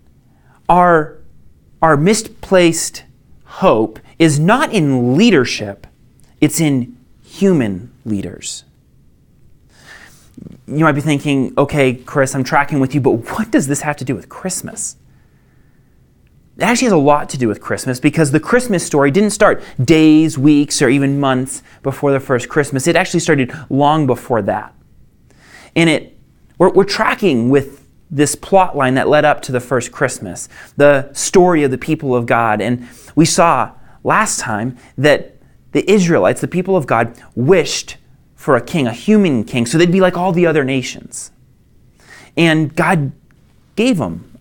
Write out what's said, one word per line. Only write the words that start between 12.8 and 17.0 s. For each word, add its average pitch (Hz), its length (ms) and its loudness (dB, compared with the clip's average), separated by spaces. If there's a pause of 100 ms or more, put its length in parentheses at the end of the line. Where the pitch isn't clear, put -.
you, 143 60 0
but 123 100 2
what 120 400 -6
does 202 160 -2
this 139 140 -4
have 147 160 -4
to 135 80 -12
do 131 100 -4
with 87 120 -12
Christmas?" - 680 -12 (1600)
It 139 60 -4
actually 220 220 0
has 202 80 2
a 175 40 4
lot 147 320 2